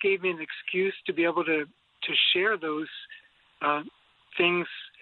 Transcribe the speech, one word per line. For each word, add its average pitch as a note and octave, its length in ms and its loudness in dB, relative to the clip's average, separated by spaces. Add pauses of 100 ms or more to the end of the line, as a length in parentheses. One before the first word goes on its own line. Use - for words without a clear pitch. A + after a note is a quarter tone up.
gave G3 200 2
me F#3 100 0
an E3 100 -8
excuse F#3 520 -2 (120)
to F#3 80 -2
be D#3+ 100 2
able E3+ 220 2
to, D#3 200 0
to - 480 -8 (200)
share G3 240 2
those, D#3 300 -4 (760)
uh, D3 200 2 (560)
things F3 300 4 (340)